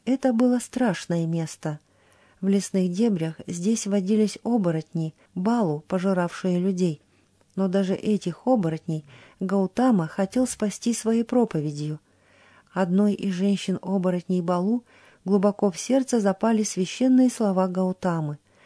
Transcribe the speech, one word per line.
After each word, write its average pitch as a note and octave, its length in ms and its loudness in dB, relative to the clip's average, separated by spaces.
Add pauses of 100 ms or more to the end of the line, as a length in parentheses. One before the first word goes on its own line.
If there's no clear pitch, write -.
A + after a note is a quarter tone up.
это C4 280 0
было B3 260 4
страшное F3+ 680 -2
место. D#3+ 540 -4 (600)
В F#3+ 80 -2
лесных F#3+ 440 0
дебрях F3 440 0 (120)
здесь F3+ 400 -2
водились G3+ 560 0
оборотни, E3+ 720 -2 (180)
балу, F#3 540 0
пожиравшие F3+ 720 0
людей. F3+ 420 0 (540)
Но F#3+ 120 0
даже F#3+ 280 0
этих F#3+ 500 -4
оборотней D#3+ 600 0 (340)
Гаутама F#3+ 680 2
хотел G3 380 -2
спасти A3+ 480 -4
своей A3+ 300 0
проповедью. D3+ 760 -2 (720)
Одной F#3+ 420 2
из G3 200 -4
женщин-оборотней F#3 1080 0
балу F#3 420 0 (420)
глубоко G3+ 460 2
в - 80 -14
сердце B3+ 400 0
запали G#3+ 420 2
священные B3+ 680 2
слова F#3+ 360 0
Гаутамы. F3 720 -2 (280)